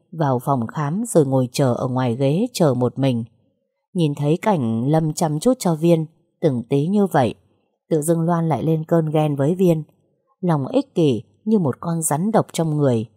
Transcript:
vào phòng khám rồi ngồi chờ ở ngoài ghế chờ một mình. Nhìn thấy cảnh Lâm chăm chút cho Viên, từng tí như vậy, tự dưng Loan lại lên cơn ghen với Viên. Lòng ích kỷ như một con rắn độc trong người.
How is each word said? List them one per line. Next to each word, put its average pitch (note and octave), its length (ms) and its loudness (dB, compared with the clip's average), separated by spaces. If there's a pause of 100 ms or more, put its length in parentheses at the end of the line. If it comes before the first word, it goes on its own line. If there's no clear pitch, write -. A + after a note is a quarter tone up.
(120)
vào C#3+ 280 -2
phòng B2+ 280 -2
khám D#3 400 -6
rồi D#3+ 180 4
ngồi C3 260 0
chờ C3 220 0
ở A#2 140 -4
ngoài B2 280 -2
ghế C#3+ 380 0
chờ D3+ 200 2
một B2 260 -2
mình. B2+ 240 0 (720)
Nhìn D#3 220 0
thấy D3 260 0
cảnh B2 460 0
Lâm D#3 260 0
chăm D3+ 260 -2
chút B3 200 2
cho E3+ 160 0
Viên, D#3+ 300 2 (360)
từng C3 280 0
tí C#3+ 180 2
như G3+ 180 2
vậy, C#3 300 0 (540)
tự D#3+ 120 0
dưng E3 200 0
Loan E3 280 0
lại C#3 140 -2
lên D#3+ 240 0
cơn E3 220 0
ghen D3+ 260 0
với C#3 200 0
Viên. E3+ 280 2 (560)
Lòng D3+ 280 -2
ích - 280 -2
kỷ C#3 280 2 (220)
như A3 140 2
một D3 200 0
con E3 220 -6
rắn D#3+ 300 -2
độc G3+ 220 2
trong D#3+ 240 -2
người. B2 280 0 (120)